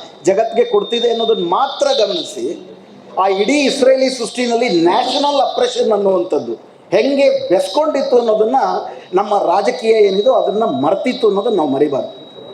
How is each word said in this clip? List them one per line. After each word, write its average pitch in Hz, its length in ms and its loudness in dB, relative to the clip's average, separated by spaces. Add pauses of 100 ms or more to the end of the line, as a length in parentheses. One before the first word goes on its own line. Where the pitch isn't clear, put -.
(260)
ಜಗತ್ತಿಗೆ 220 460 0
ಕೊಡ್ತಿದೆ 226 400 0
ಅನ್ನೋದನ್ನ 220 340 0
ಮಾತ್ರ 247 420 -2 (120)
ಗಮನಿಸಿ, 180 680 -4 (500)
ಆ 190 100 2
ಇಡೀ 208 320 0
ಇಸ್ರೇಲಿ 262 500 2
ಸೃಷ್ಟಿನಲ್ಲಿ 233 580 -2
ನ್ಯಾಷನಲ್ 254 720 0
ಅಪ್ರೆಷನ್ 233 520 0
ಅನ್ನುವಂಥದ್ದು 180 800 -2 (180)
ಹೆಂಗೆ 269 580 2
ಬೆಸ್ಕೊಂಡಿತ್ತು 269 680 0
ಅನ್ನೋದನ್ನ 226 380 2 (580)
ನಮ್ಮ 202 240 0
ರಾಜಕೀಯ 202 520 0
ಏನಿದೋ 208 420 4
ಅದನ್ನ 208 320 0
ಮರ್ತಿತ್ತು 180 640 0
ಅನ್ನೋದನ್ನ 202 280 0
ನಾವು 156 120 2
ಮರಿಬಾರ್ದು. - 760 -4 (120)